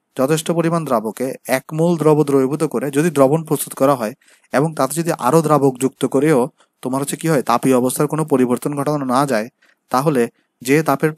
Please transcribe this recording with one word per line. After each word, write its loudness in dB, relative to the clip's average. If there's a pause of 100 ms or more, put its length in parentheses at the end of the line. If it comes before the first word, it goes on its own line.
(180)
যথেষ্ট 0 (100)
পরিমাণ 0
দ্রাবকে -2 (320)
এক -12 (140)
মোল 2
দ্রব 4 (100)
দ্রবীভূত 0 (120)
করে -4 (100)
যদি 2
দ্রবণ 4
প্রস্তুত -4
করা 4
হয় -4 (440)
এবং 2 (100)
তাতে -2
যদি -4 (160)
আরো 2
দ্রাবক 2 (100)
যুক্ত -4 (120)
করেও 2 (420)
তোমার -4
হচ্ছে -8
কি -4
হয়, 2
তাপীয় 2
অবস্থার 0
কোনো -2 (100)
পরিবর্তন 0
ঘটানো -4
না 2 (120)
যায়, -2 (460)
তাহলে 2 (400)
যে 2 (120)
তাপের 0